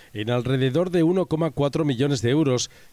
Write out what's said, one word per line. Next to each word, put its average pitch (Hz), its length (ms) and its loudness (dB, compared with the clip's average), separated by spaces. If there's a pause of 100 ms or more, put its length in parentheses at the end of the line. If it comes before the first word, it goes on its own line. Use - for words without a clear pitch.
(120)
en 107 200 -6
alrededor 131 580 0
de 170 140 2
uno 180 240 2
coma 156 240 -2
cuatro 143 340 -2
millones 135 380 0
de 120 80 2
euros, 139 400 0 (220)